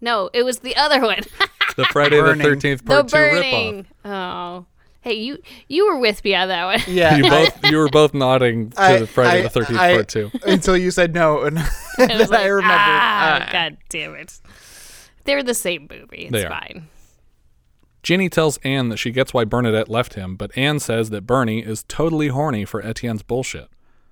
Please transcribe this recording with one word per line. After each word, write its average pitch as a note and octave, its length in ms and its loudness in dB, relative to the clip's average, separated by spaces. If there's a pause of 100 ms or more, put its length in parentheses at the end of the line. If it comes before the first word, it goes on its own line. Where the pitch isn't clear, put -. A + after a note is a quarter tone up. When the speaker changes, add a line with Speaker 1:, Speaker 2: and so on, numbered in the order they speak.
Speaker 1:
no, A3+ 320 -2
it A#3+ 100 0
was B3+ 160 -4
the B3 160 -10
other D4 260 2
one. G#3+ 180 0 (200)
<laughs> F#4+ 100 0 (280)
Speaker 2:
The - 80 0
Friday D3 320 2
the D3 60 6
Speaker 3:
Burning. D#3 220 4
Speaker 2:
thirteenth C#3 380 0
Speaker 1:
The - 20 -20
Speaker 2:
Part C4+ 220 4
Two D4 80 0
ripoff. D4+ 160 4
Speaker 1:
Burning. A#3+ 540 -2 (180)
Oh. F3+ 640 -10 (340)
Hey, A#3+ 140 -6
you, A#3+ 240 -8 (320)
you F#4+ 180 2
were F4+ 100 0
with A3 240 0
me G3 140 0
on F#3 140 0
that F3+ 160 -4
one. G#3 180 -2
<laughs> - 100 -10
Speaker 3:
Yeah, E3 220 4
Speaker 2:
You D3 120 6
Speaker 3:
I - 20 4 (160)
Speaker 2:
both, - 260 0
you D#3 60 2
were D#3 100 4
both D3+ 260 4
nodding B2+ 580 0
to D#3 100 -6
Speaker 3:
I, F#3 180 6
Speaker 2:
the A2+ 80 -2
Friday F3 320 2
Speaker 3:
I, F3+ 40 0
Speaker 2:
the A#2 60 -4
thirteenth A2+ 300 -2
Speaker 3:
I, F3+ 140 4
Speaker 2:
Part F3+ 160 0
Two. G#2 220 -6 (140)
Speaker 3:
until F#3+ 300 2
you F3+ 160 0
said F3 220 0
no, D#3 300 2
and D3 160 -2
<laughs> - 0 -
Speaker 1:
I D#3 40 -4
was C#3 60 -2 (280)
Speaker 3:
then B3 140 4
I A3 140 4
Speaker 1:
like, G#3 240 2
Speaker 3:
remembered. G3 160 2 (100)
Speaker 1:
"Ah, G3+ 720 2
Speaker 3:
Ah. - 60 -10
Speaker 1:
God E3 240 -4 (100)
damn D3+ 280 -10
it." D3+ 220 -20 (840)
They're C#4+ 200 -2
the B3 100 -2
same F3 360 -6
movie. - 360 -20
It's - 80 -14
Speaker 2:
They G#2 120 -2
are. D#2 40 -8
Speaker 1:
fine. D#3 400 -14 (1120)
Speaker 2:
Ginny F#3 260 0
tells D#3 360 0
Anne C3+ 240 -2
that G#2+ 80 -8
she - 140 -6
gets C3 220 -2
why A#2+ 120 0
Bernadette A2+ 440 -2
left A2+ 260 -4
him, F#2 200 -10
but G2 220 -12
Anne C#3+ 220 0
says A2+ 320 -4
that G2+ 160 -8
Bernie A#2 360 0
is G#2+ 240 -10
totally D3+ 420 -2
horny C3 360 -4
for G2 200 -10
Etienne's A2+ 380 -8
bullshit. A#2+ 460 -8 (420)